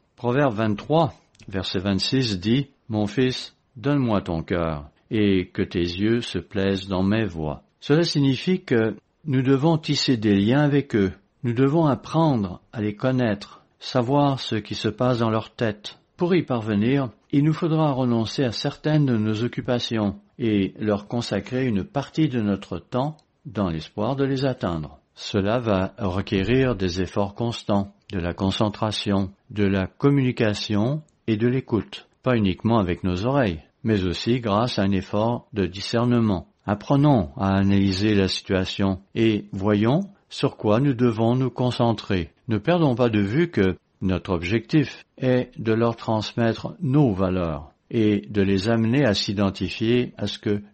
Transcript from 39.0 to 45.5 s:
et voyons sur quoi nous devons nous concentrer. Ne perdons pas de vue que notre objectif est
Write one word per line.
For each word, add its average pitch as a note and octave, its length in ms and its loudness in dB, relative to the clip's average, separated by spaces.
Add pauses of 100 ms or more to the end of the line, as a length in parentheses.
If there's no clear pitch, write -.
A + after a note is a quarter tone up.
et A2 360 2
voyons G#2+ 500 2 (280)
sur - 260 -2
quoi A2 240 2
nous C#3 140 2
devons A#2 420 2
nous C3 140 0
concentrer. A2+ 840 -2 (160)
Ne A2 100 0
perdons D#3 380 2
pas A#2+ 140 2
de G#2+ 100 2
vue B2+ 300 0
que F#2+ 260 2 (260)
notre F#2 300 -2
objectif A2 720 -2 (140)
est B2+ 420 0